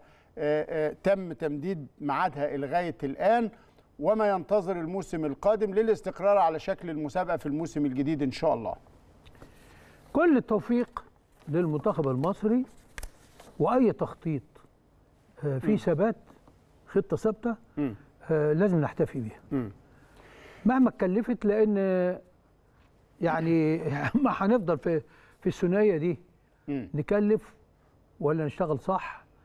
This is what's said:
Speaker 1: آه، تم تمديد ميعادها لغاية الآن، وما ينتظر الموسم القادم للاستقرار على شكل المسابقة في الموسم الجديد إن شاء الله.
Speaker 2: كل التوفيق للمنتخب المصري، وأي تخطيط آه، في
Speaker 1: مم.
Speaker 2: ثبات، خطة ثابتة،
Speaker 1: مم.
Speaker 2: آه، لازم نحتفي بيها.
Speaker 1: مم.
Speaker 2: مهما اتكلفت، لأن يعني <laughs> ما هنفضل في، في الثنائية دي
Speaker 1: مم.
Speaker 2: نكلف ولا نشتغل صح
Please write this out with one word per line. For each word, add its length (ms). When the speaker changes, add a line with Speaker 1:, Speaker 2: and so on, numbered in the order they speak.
Speaker 1:
آه، 640
تم 300
تمديد 540
ميعادها 560
لغاية 460
الآن، 480
وما 320
ينتظر 420
الموسم 520
القادم 500
للاستقرار 640
على 200
شكل 320
المسابقة 460
في 100
الموسم 400
الجديد 360
إن 100
شاء 220
الله. 200
Speaker 2:
كل 240
التوفيق 680
للمنتخب 600
المصري، 580
وأي 340
تخطيط 500
آه، 120
في 120
Speaker 1:
مم. 60
Speaker 2:
ثبات، 400
خطة 300
ثابتة، 400
Speaker 1:
مم. 180
Speaker 2:
آه، 220
لازم 280
نحتفي 400
بيها. 200
Speaker 1:
مم. 180
Speaker 2:
مهما 240
اتكلفت، 560
لأن 320
يعني 580
<laughs> 300
ما 120
هنفضل 420
في، 220
في 60
الثنائية 500
دي 220
Speaker 1:
مم. 260
Speaker 2:
نكلف 600
ولا 260
نشتغل 340
صح 440